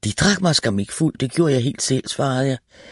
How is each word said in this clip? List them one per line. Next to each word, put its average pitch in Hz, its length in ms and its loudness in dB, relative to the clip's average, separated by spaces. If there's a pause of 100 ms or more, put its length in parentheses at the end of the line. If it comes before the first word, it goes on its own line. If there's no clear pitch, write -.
"De 107 80 -2
drak 190 300 2
mig 175 140 2
skam 101 240 0
ikke 101 140 -6
fuld, - 240 0
det 131 140 -2
gjorde 160 220 2
jeg 127 100 2
helt 139 180 -4
selv," - 260 -2
svarede 135 400 0
jeg, 131 100 -2 (340)